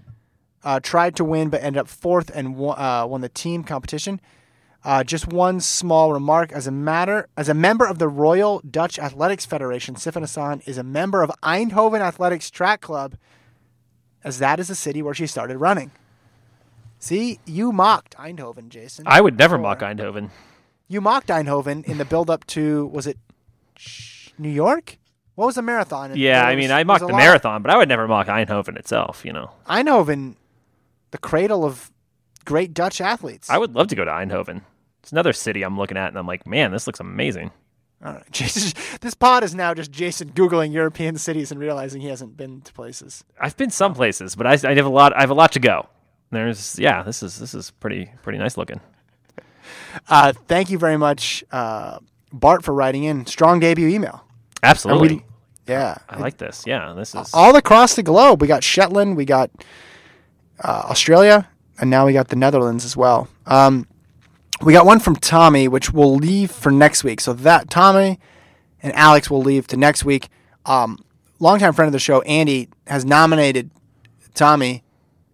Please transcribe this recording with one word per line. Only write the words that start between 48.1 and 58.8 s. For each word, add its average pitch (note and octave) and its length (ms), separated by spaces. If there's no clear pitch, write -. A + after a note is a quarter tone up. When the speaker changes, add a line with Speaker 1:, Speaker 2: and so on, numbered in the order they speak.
Speaker 2:
pretty G#2 160
nice G2+ 180
looking. - 240
Speaker 1:
Uh, C#3 240
thank F#3 220
you F#3+ 80
very D#3+ 180
much, D3 560
uh, A2+ 460
Bart, D#3 320
for D3 100
writing C3+ 300
in. C#3+ 220
Strong E3+ 340
debut E3 280
email. G3+ 360
Speaker 2:
Absolutely. D3+ 460
Speaker 1:
And D#3 100
we, - 60
yeah. C3 240
Speaker 2:
I - 100
like C3+ 200
this. - 280
Yeah, F#2+ 280
this G2 200
is - 180
Speaker 1:
All F3+ 240
across A#3 380
the A#3 80
globe. F3 380
We D3 80
got C#3+ 160
Shetland, F#3+ 520